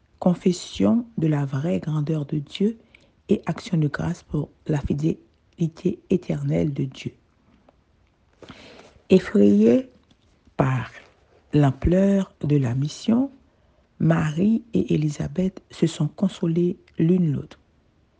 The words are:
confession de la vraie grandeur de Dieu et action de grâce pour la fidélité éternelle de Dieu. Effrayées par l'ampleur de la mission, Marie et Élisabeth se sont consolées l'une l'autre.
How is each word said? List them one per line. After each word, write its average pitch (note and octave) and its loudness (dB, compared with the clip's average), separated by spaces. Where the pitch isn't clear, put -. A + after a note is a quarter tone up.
confession G3 0
de D#3+ 0
la D3 0
vraie D3+ -2
grandeur D3+ -4
de D3+ -4
Dieu G#3 -4
et G3+ 2
action - -4
de D3+ 2
grâce - -6
pour - -6
la D3 0
fidélité - -4
éternelle D#3 -2
de C#3 -4
Dieu. C3+ -10
Effrayées G#3 4
par C3 -2
l'ampleur F3+ 2
de D3 2
la B2 0
mission, A3+ -2
Marie E3 0
et - 0
Élisabeth D3+ -4
se - 0
sont D3+ -2
consolées F3 -2
l'une E3+ 2
l'autre. - -8